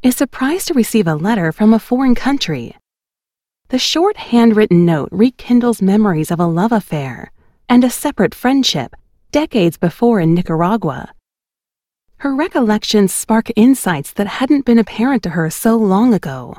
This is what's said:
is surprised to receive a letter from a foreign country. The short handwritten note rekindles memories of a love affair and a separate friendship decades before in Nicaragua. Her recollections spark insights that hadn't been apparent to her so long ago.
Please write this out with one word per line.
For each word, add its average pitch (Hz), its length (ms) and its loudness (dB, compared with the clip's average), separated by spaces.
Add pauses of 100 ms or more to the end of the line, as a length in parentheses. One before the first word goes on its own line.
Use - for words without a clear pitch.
is 254 140 0
surprised 285 520 -4
to 359 60 -4
receive 220 320 0
a 165 80 0
letter 170 380 -2
from 214 200 2
a 226 60 4
foreign 247 380 0
country. 165 600 -4 (920)
The 254 100 -4
short 359 400 0
handwritten 214 680 2
note 160 260 0
rekindles 240 720 0
memories 190 480 0
of 165 80 -4
a 175 80 2
love 175 240 0
affair 147 600 -6 (380)
and 247 140 4
a 254 80 2
separate 262 420 -2
friendship 247 640 -2 (360)
decades 240 460 0
before 226 420 0
in 165 140 2
Nicaragua. 175 800 -2 (1040)
Her 277 180 -4
recollections 214 760 0
spark - 420 -2
insights 208 580 2
that - 280 -6
hadn't 277 240 0
been 233 140 4
apparent 240 420 -2
to - 160 -6
her 160 140 -2
so 226 260 0
long 214 340 2
ago. 135 480 -4